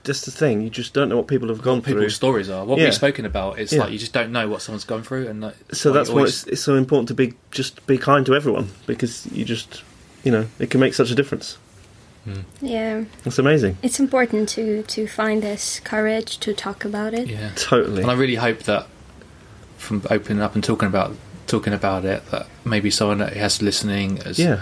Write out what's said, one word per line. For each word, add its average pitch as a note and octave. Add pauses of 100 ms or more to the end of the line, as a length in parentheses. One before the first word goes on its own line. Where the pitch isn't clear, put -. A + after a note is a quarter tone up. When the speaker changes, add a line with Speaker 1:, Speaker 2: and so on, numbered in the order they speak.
Speaker 1:
that's -
the C#3+
thing. B2
You A2+
just A#2
don't C#3
know G#2+
what A#2
people A#2+
have A2+
gone B2
Speaker 2:
What A2+
people's G#2
Speaker 1:
through. G#2
Speaker 2:
stories G#2+
are. F#2+
What C3+
Speaker 1:
Yeah. D#3+
Speaker 2:
we've A2+
spoken C#3
about, G2
it's G#2
Speaker 1:
Yeah. D3+
Speaker 2:
like G#2+
you A2
just A2
don't A#2
know A#2
what G#2
someone's G#2+
gone A2+
through, C3
and, G#2+
like, G#2+ (180)
Speaker 1:
So -
Speaker 2:
like, C3+
Speaker 1:
that's B2
Speaker 2:
you A#2
Speaker 1:
why C#3
Speaker 2:
always B2+
Speaker 1:
it's, -
it's -
so C#3+
important C3
to B2
be, A#2+ (180)
just -
be C3+
kind C#3
to C3+
everyone, G#2 (180)
because A#2
you A#2
just, - (420)
you C3
know, A2 (120)
it -
can C3
make C3
such A#2+
a A#2+
difference. - (720)
Speaker 2:
Mm. G2 (180)
Speaker 3:
Yeah. A3 (200)
Speaker 1:
It's B2+
amazing. C3
Speaker 3:
It's B3
important A#3
to, G#3+
to G#3+
find G#3+
this G#3
courage A3
to G#3
talk G3+
about G#3
it. A3+
Speaker 2:
Yeah. G#2+
Speaker 1:
Totally. G#2
Speaker 2:
And -
I B2+
really B2+
hope A#2
that G#2 (920)
from G#2
opening G#2
up G2+
and G#2
talking G#2+
about, G2 (320)
talking G#2+
about G2
it, F#2+
that - (180)
maybe G#2
someone G#2
that G#2
has G2+
listening G2+
is -
Speaker 1:
Yeah, D#3